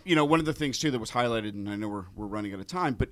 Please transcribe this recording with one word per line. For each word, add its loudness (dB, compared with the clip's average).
you 2
know, 6
one 6
of 0
the 2
things, -2
too, 0
that 0
was -8
highlighted, 0
and -6
I -4
know -4
we're, -6
we're -8
running -6
out -8
of -12
time, -2
but 0